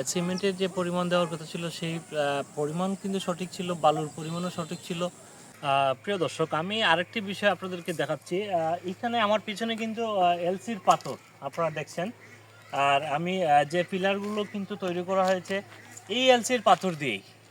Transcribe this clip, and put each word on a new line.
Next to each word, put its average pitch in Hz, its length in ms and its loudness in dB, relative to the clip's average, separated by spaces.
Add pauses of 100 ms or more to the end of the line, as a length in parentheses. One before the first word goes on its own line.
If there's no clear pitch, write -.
সিমেন্টের 185 500 0
যে 190 120 0
পরিমাণ 180 400 -2
দেওয়ার 175 180 2
কথা 160 260 -8
ছিল, 170 180 -6
সেই, 165 260 -6
আহ, 143 460 -2 (120)
পরিমাণ 165 480 -2
কিন্তু 196 180 -2
সঠিক 180 320 -4
ছিল, 175 220 -4
বালুর 156 420 2
পরিমাণও 165 340 -6
সঠিক 175 360 -6
ছিল। 175 180 -4
আহ, 139 960 -2
প্রিয় 202 160 -2
দর্শক, 160 360 -2
আমি 196 280 -2
আরেকটি 175 380 2
বিষয় 202 300 0
আপনাদেরকে 180 420 -4
দেখাচ্ছি। 156 580 -4
আহ, 170 380 -2
এখানে 233 320 -2
আমার 208 240 2
পিছনে 226 320 -4
কিন্তু, 220 400 -4
আহ, 175 220 4
এলসির 185 460 -2
পাথর 156 320 2 (240)
আপনারা 156 300 -2
দেখছেন। 156 400 -6 (640)
আর 139 340 2
আমি, 175 380 -2
আহ, 147 200 6
যে 170 260 0
পিলারগুলো 202 540 0
কিন্তু 196 320 -8
তৈরি 180 300 -4
করা 190 180 2
হয়েছে, 190 380 0 (460)
এই 254 220 6
এলসির 240 320 4
পাথর 185 300 6
দিয়েই। 131 300 -4 (280)